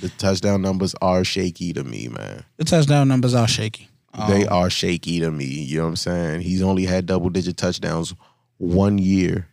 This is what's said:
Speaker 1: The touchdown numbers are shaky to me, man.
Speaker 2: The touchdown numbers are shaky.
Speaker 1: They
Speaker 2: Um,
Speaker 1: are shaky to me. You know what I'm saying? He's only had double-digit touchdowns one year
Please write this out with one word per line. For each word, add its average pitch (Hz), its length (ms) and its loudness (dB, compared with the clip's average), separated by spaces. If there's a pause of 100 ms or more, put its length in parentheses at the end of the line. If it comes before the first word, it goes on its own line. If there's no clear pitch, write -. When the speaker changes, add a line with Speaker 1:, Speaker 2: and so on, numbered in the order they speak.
Speaker 1:
The 90 80 -6
touchdown 98 520 0
numbers 95 400 0
are 92 220 2
shaky 90 500 -4
to 73 100 -6
me, 57 260 -10
man. 52 340 -12 (140)
Speaker 2:
The 160 80 -4
touchdown 147 420 4
numbers 127 260 4
are 117 140 4
shaky. 110 400 -2 (400)
Speaker 1:
They 101 180 4
Speaker 2:
Um, - 120 -2
Speaker 1:
are 90 120 4
shaky 85 520 -2
to 82 100 0
me. 73 140 -4
You 71 320 -6
know 82 60 0
what 82 80 0
I'm 82 40 -4
saying? 85 460 -4
He's 92 200 0
only 95 240 2
had 92 200 0
double-digit 90 500 -2
touchdowns 82 580 -4 (440)
one 95 400 2
year 92 560 2